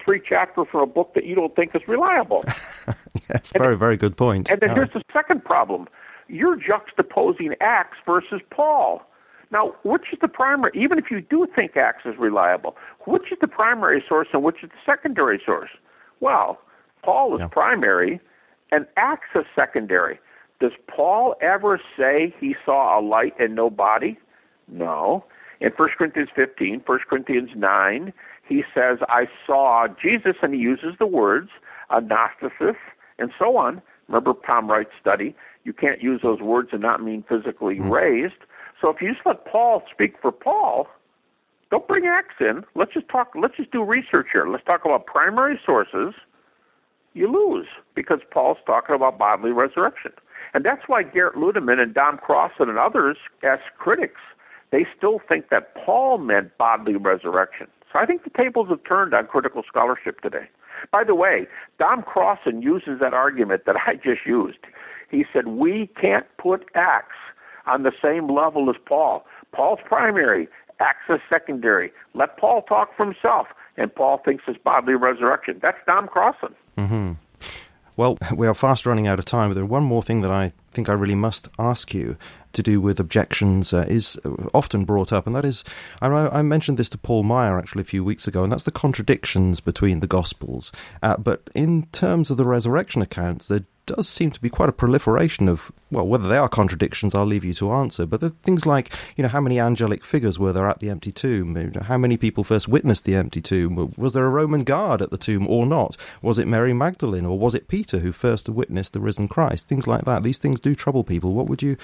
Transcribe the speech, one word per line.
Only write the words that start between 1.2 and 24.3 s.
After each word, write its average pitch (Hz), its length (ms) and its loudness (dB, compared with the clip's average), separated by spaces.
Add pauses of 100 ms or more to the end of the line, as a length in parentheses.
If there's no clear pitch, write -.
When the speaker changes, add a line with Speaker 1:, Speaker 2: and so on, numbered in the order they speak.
Speaker 1:
you 175 100 -6
don't 165 200 -2
think 170 200 0
is - 120 -6
reliable?" 254 640 0
Speaker 2:
<laughs> - 40 -4 (760)
Yes, - 220 -4
Speaker 1:
And 113 100 2
Speaker 2:
very, 123 160 4
very 110 200 2
good 104 200 0
point. 107 320 2
Speaker 1:
And 202 100 2
then 214 100 2
Speaker 2:
Yeah. - 60 0
Speaker 1:
here's 269 180 2
the 226 100 -8 (100)
second 302 320 0
problem. - 420 0 (400)
You're 285 300 0
juxtaposing 185 1040 -2
Acts 208 420 0
versus 180 460 -2
Paul. 269 540 0 (480)
Now, 214 320 0
which 226 280 0
is 349 80 -10
the 320 80 0
primary, 269 460 0
even 254 240 0
if - 140 -4
you 202 100 -6
do 320 240 0 (100)
think 185 220 -2
Acts 120 300 0
is 107 100 -8
reliable, 98 580 2 (300)
which 370 260 0
is 359 80 -8
the 311 80 0
primary 214 640 0
source 156 240 0
and 139 80 2
which 165 220 -2
is 160 60 -18
the - 220 -4
secondary 165 540 0
source? - 240 -2 (520)
Well, 254 380 0 (440)
Paul 240 320 2
is 87 60 -2
Speaker 2:
Yeah. 85 80 -6
Speaker 1:
primary 151 680 2 (520)
and 151 160 0 (100)
Acts 269 380 -2
is 151 100 0 (100)
secondary. 95 640 0 (420)
Does - 120 2 (160)
Paul 208 540 2
ever 190 380 2 (160)
say 147 440 2
he 139 160 -4 (100)
saw 123 340 4
a - 20 0
light 110 380 0
and 110 140 0
no 113 160 2
body? 110 480 0 (500)